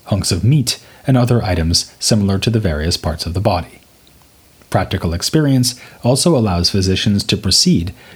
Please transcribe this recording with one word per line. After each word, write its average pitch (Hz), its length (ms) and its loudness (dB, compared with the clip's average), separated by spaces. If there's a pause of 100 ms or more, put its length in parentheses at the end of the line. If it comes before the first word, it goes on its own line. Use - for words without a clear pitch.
hunks - 260 -2
of 87 140 -2
meat, 131 360 2 (280)
and 131 80 4
other 120 260 2
items 87 560 -2
similar 98 400 0
to 92 120 -2
the 110 100 2
various 82 360 -2
parts 80 300 -6
of 82 80 -6
the 95 60 -4
body. 95 400 -2 (920)
Practical 92 420 -2
experience 131 640 0 (300)
also 143 320 2
allows 92 340 0
physicians 98 540 0
to - 120 -2
proceed 92 560 0 (240)